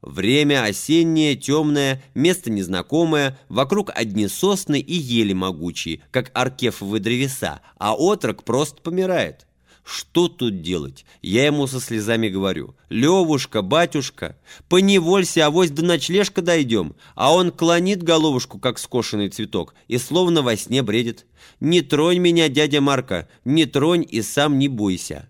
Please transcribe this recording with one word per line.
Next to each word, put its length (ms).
Время 600
осеннее, 720
темное, 680
место 360
незнакомое, 880
вокруг 460
одни 320
сосны 540
и 140
ели 400
могучие, 640
как 240
аркефовые 640
древеса, 600
а 160
отрок 480
просто 400
помирает. 640
«Что 460
тут 340
делать?» 420
Я 260
ему 200
со 140
слезами 480
говорю: 480
«Левушка, 680
батюшка, 800
поневолься, 800
авось 240
до 120
ночлежка 600
дойдем». 520
А 200
он 160
клонит 520
головушку, 560
как 200
скошенный 520
цветок, 440
и 100
словно 440
во 140
сне 260
бредит. 440
«Не 200
тронь 380
меня, 300
дядя 320
Марко, 480
не 200
тронь 440
и 140
сам 360
не 100
бойся». 600